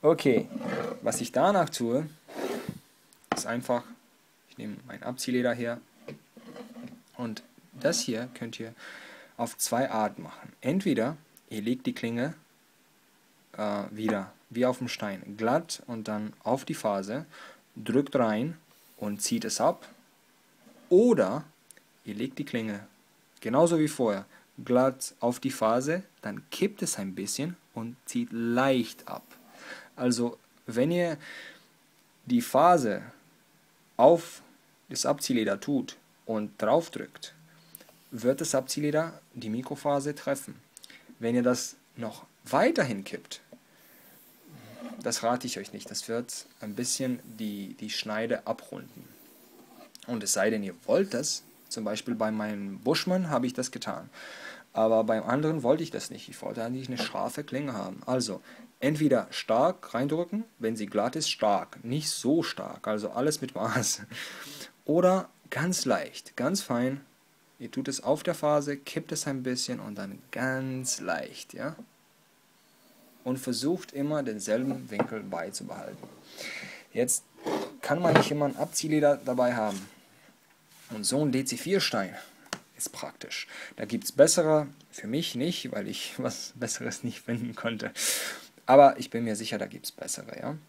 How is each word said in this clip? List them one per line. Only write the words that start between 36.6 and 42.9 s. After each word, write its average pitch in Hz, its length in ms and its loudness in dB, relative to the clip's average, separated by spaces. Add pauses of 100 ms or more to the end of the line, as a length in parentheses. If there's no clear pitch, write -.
drauf 143 300 4
drückt, - 440 -12 (760)
wird 123 300 2
das 156 140 -2
Abziehleder 147 640 0 (140)
die 110 160 -8
Mikrofaser 143 640 -2
treffen. - 420 -6 (640)
Wenn 117 160 0
ihr 123 80 4
das 123 340 2 (200)
noch 113 280 -10 (200)
weiterhin 139 600 2